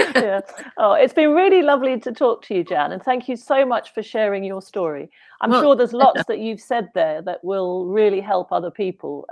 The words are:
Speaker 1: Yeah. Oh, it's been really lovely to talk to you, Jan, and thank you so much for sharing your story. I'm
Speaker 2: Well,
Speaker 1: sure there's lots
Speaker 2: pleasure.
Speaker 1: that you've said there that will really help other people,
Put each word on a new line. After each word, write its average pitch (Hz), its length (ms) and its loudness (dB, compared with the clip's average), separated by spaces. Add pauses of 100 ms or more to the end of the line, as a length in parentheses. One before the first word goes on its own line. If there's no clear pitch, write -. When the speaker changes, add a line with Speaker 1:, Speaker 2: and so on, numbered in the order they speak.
(140)
Speaker 1:
Yeah. 202 260 0 (360)
Oh, 208 160 4
it's - 220 4
been 302 180 4
really 370 300 4
lovely 269 380 0
to 247 120 -8
talk 233 340 0
to 214 80 -6
you, 180 80 0
Jan, 151 300 -4
and 185 100 -10
thank 254 260 -2
you 247 80 -6
so 269 280 0
much 247 300 -4
for 214 80 -6
sharing 202 420 -2
your 190 160 -8
story. 160 500 -6 (300)
I'm 220 100 -2
Speaker 2:
Well, 247 120 2
Speaker 1:
sure 285 120 6
there's 233 200 0
lots 254 180 6
Speaker 2:
pleasure. - 160 -4
Speaker 1:
that 220 100 -4
you've 214 220 -8
said 233 340 -4
there 160 280 -2
that 180 200 -10
will 185 440 -4
really 196 340 2
help 190 320 -4
other 175 180 -4
people, 175 600 -8